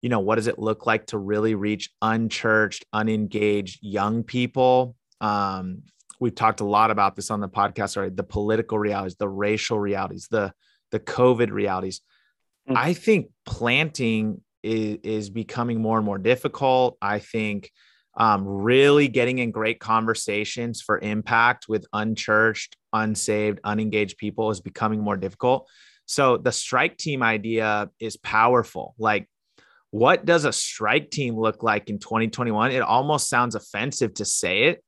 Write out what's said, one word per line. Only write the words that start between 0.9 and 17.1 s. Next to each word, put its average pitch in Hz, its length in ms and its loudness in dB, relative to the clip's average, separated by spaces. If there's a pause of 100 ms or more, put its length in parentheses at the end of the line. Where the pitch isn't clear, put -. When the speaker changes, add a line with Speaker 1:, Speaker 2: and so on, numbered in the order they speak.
Speaker 1:
to 113 120 -6
really 104 380 0
reach 104 340 -4 (100)
unchurched, 110 920 0
unengaged 107 920 -2
young 104 400 -2
people? 127 720 2 (260)
Um, 95 640 -2 (380)
we've 123 140 -2
talked 110 260 0
a 107 40 -2
lot 104 280 4
about 98 240 2
this - 160 -10
on 104 80 -4
the 98 80 -6
podcast 101 480 -2
already, 98 180 -4
the 95 80 -6
political 107 560 -2
realities, 98 380 -2
the 104 120 -4
racial 104 520 -2
realities, 95 500 -6
the, 101 220 -2 (400)
the 110 80 -2
covid 123 500 2
realities. 95 520 -4 (680)
Speaker 2:
Mm. 127 60 2
Speaker 1:
I 147 180 2
think 196 360 0 (140)
planting 117 960 -2 (220)
is, 110 400 -4
is 107 280 -4
becoming 113 520 -4
more 110 160 2
and 107 80 0
more 101 120 -2
difficult. 127 840 2
I 104 160 -2